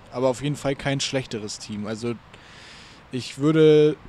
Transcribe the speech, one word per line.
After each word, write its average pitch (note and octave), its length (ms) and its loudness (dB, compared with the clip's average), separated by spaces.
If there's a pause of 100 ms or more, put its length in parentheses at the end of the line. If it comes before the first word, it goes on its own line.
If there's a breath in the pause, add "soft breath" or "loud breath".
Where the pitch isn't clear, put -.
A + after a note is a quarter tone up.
(120)
aber B2+ 180 -2
auf A#2 140 -4
jeden C#3+ 140 -4
Fall C#3 180 -4
kein C#3 240 -4
schlechteres A#2 600 -6
Team. G#2 280 -10
Also A2+ 280 -6 (960 loud breath)
ich - 260 -10
würde, D3+ 580 6 (140)